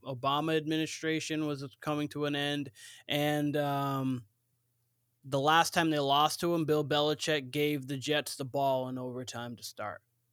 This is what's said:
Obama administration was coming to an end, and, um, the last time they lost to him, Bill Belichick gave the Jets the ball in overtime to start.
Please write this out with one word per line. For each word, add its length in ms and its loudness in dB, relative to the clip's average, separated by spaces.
Obama 520 0
administration 880 -2
was 180 -4
coming 280 -2
to 180 -4
an 100 -2
end, 340 -2
and, 480 0
um, 680 0
the 140 -2
last 340 6
time 180 4
they 100 2
lost 400 4
to 120 2
him, 120 2
Bill 200 2
Belichick 680 0
gave 340 0
the 100 -6
Jets 380 -2
the 100 -8
ball 440 0
in 100 -6
overtime 560 -8
to 80 -16
start. 400 -10